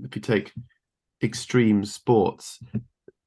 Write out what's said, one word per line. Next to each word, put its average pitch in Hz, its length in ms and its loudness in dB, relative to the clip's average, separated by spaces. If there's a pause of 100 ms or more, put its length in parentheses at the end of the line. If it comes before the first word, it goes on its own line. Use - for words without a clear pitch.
if - 120 -14
you 107 60 -8
take 104 300 -2 (720)
extreme 110 600 2
sports, - 760 0 (680)